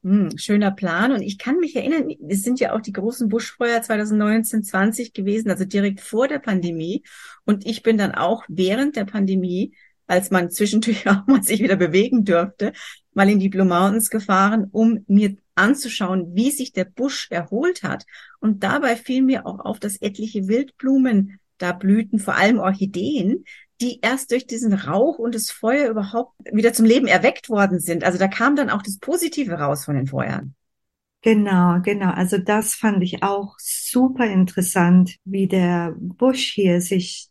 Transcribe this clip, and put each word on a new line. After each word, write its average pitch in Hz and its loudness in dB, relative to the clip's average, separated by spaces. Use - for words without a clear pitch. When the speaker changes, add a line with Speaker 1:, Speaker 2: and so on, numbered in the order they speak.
Speaker 1:
Hm, 190 2
schöner 208 0
Plan. 196 -2
Und 214 0
ich 196 -8
kann 262 -2
mich 339 -2
erinnern, 294 -2
es 196 -2
sind 247 -2
ja - 0
auch 220 -4
die 202 -10
großen 220 -4
Buschfeuer 233 -2
zweitausendneunzehn 214 0
zwanzig 220 -2
gewesen, 202 -2
also 185 -2
direkt 196 -2
vor 240 -2
der 285 -4
Pandemie. 175 -4
Und 202 0
ich - -6
bin 226 2
dann 202 0
auch 196 -2
während 202 0
der 208 -4
Pandemie, 190 -2
als 185 0
man 175 0
zwischendurch 208 0
<laughs> - 2
auch 196 2
mal 262 6
sich 220 0
wieder 190 2
bewegen 196 2
dürfte, 190 0
mal 196 4
in 208 4
die 190 2
Blue 190 2
Mountains 196 2
gefahren, 202 0
um 220 2
mir 202 4
anzuschauen, 190 0
wie 233 2
sich 285 -8
der 185 -2
Busch 247 -6
erholt 233 -4
hat. - -6
Und 208 0
dabei 240 0
fiel 254 -2
mir 262 0
auch 196 -10
auf, - -8
dass 208 -6
etliche 208 -6
Wildblumen 254 0
da 180 -4
blühten, 202 2
vor 196 -2
allem 214 4
Orchideen, 196 -2
die 240 -4
erst 262 -2
durch 254 -2
diesen 226 -2
Rauch 196 0
und 233 -4
das 220 -6
Feuer 254 0
überhaupt 220 -4
wieder 220 4
zum 226 4
Leben 240 6
erweckt 190 2
worden 196 2
sind. 170 -4
Also 180 2
da 190 2
kam 247 0
dann 269 0
auch 208 -2
das 196 -10
Positive 302 -4
raus 147 -4
von 147 -2
den 135 -2
Feuern. 135 -6
Speaker 2:
Genau, 185 4
genau. 196 0
Also 185 0
das 208 0
fand 202 0
ich 180 -4
auch 196 -4
super 254 0
interessant, 180 2
wie 196 -2
der 175 0
Busch 254 -2
hier 175 2
sich 180 -4